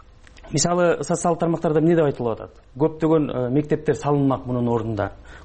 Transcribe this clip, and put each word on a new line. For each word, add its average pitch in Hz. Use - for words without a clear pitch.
мисалы 170
социалдык 170
тармактарда 160
эмне 165
деп 160
айтылып 123
атат? 101
Көптөгөн, 156
э, 123
мектептер 147
салынмак 139
мунун 123
ордунда, 110